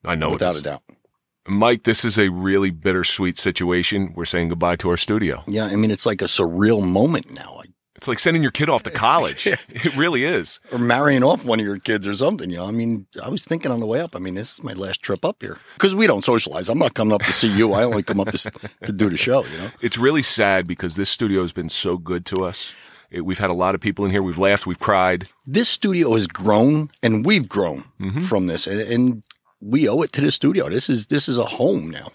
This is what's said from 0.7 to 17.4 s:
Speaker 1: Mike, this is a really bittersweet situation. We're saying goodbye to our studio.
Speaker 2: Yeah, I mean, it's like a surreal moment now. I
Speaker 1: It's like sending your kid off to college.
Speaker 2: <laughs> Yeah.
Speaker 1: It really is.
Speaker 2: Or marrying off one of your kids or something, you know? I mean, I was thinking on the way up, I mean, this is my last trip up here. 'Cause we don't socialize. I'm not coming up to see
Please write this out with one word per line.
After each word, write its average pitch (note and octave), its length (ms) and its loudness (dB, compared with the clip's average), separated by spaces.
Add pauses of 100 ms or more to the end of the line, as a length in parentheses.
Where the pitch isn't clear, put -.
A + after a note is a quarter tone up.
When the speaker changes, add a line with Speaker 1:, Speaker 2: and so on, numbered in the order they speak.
Speaker 1:
Mike, A2 380 2
this A#2 200 2
is A2 140 0
a G2+ 120 4
really F#2+ 400 2
bittersweet F2+ 680 0
situation. F2+ 760 0
We're E2+ 80 -6
saying E2+ 240 -2
goodbye F2 280 0
to F2 140 -2
our F2 60 2
studio. G2+ 500 -2
Speaker 2:
Yeah, G#2+ 200 -4
I G2 100 -4
mean, A2 140 2
it's - 160 -2
like G#2 160 -2
a F#2+ 40 -2
surreal G2 600 2
moment A2+ 460 2
now. - 300 -18
I - 40 -20 (300)
Speaker 1:
It's - 120 -10
like A#2 100 -2
sending E3 240 2
your C3+ 80 2
kid D3+ 200 -2
off B2 140 2
to A2 60 -8
college. A#2+ 560 0
Speaker 2:
<laughs> - 0 -
Yeah. G3+ 100 2 (120)
Speaker 1:
It C3+ 280 -4
really C#3+ 280 0
is. C#3+ 340 -2 (140)
Speaker 2:
Or B2 60 -4
marrying B2+ 440 4
off C#3+ 220 4
one A2+ 160 2
of G#2+ 60 -2
your G2+ 120 -2
kids G#2 280 -2
or G2+ 80 -2
something, C3+ 360 -2
you F2 60 -6
know? F2 100 -6
I G2+ 40 -6
mean, A2+ 360 -4 (160)
I - 60 -8
was D3 160 -6
thinking E3 260 -4
on A#2 100 -2
the A2+ 60 -6
way A#2 140 -2
up, E3+ 160 -10
I - 40 -8
mean, F#2 140 -8
this G#2 200 -8
is - 100 -18
my - 80 -10
last F#2+ 300 -8
trip F#2+ 220 -4
up F#3+ 180 -2
here. - 160 -12 (200)
'Cause G3 160 4
we G#3+ 120 4
don't A2 180 2
socialize. F#2+ 460 0
I'm C3 80 2
not D3+ 160 0
coming G#2+ 200 2
up G2+ 80 2
to G2+ 100 0
see - 160 2